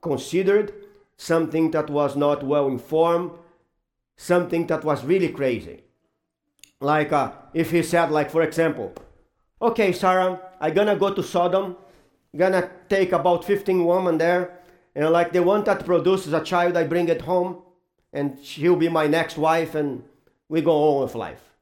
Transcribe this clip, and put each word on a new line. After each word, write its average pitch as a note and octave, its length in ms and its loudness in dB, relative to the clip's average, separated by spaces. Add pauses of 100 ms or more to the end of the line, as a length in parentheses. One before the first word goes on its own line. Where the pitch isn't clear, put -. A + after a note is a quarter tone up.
considered, F#3 720 0 (440)
something E3 540 0
that D3+ 180 -2
was C#3+ 260 0
not C#3+ 280 0
well C#3 240 0
informed, E3 640 0 (840)
something F3 520 0
that - 180 -4
was C#3 180 -2
really E3+ 260 2
crazy. A#2+ 540 -6 (960)
Like, D3+ 320 0
uh, C#3 200 0 (220)
if D#3+ 180 -2
he E3 120 2
said, E3+ 280 0
like, D3+ 180 0
for D#3+ 140 2
example, D#3 500 -2 (680)
"Okay, A#3 300 0
Sarah, F#3 480 0 (220)
I D#3 100 -2
gonna G3+ 240 2
go G3 180 0
to F#3+ 80 -4
Sodom, F3+ 540 0 (600)
gonna F3+ 340 2 (180)
take F#3+ 240 2
about E3+ 320 2
fifteen F#3+ 420 0
women F3 320 2
there, F3+ 420 0 (360)
and, D3+ 140 0
like, E3+ 240 2
the F3+ 100 2
one G3+ 220 2
that G3 200 -2
produces F3 480 0
a D#3 80 0
child, F3 360 0
I E3+ 80 2
bring E3+ 240 0
it E3 120 0
home, F3+ 400 -2 (520)
and C#3+ 280 -4
she'll E3+ 340 0
be D#3+ 140 2
my D#3+ 180 2
next D#3+ 300 0
wife, D#3+ 380 0
and D3 280 -4 (440)
we D#3 140 -2
go D#3+ 100 2
on D3 320 4
with - 120 -6
life." F2+ 460 -12